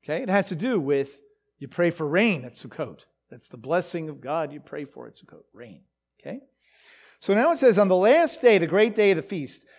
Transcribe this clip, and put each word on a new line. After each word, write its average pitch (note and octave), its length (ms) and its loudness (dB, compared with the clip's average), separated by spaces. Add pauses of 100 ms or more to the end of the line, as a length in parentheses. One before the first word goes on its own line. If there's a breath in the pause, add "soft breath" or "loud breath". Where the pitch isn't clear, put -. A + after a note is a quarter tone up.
Okay? E3 180 -6
It A#3 60 -8
has G3 200 2
to F3+ 80 -6
do A3 220 -2
with C#3 400 -2 (400)
you C#3 100 -14
pray F3 220 0
for D#3+ 160 -8
rain E3+ 380 0
at B2 80 -16
Sukkot. - 540 -14 (240)
That's A#2+ 180 -20
the - 80 -18
blessing D#3+ 520 -6
of C#3 120 -16
God D3 320 -6
you D3 80 -16
pray D3 240 -12
for B2 220 -20
at A#2+ 80 -20
Sukkot, - 380 -20
rain. G#2 300 -20 (380)
Okay? A#3+ 200 -14 (800 soft breath)
So - 160 -2
now C4+ 180 2
it D#4 60 -2
says, A#3 200 4
"On G3+ 100 4
the F#3 80 4
last C#4 440 4
day, A3+ 180 6
the E3 80 0
great G#3+ 280 2
day G#3 160 4
of F#3 60 2
the D#3 60 -6
feast, D3+ 420 -10 (140 soft breath)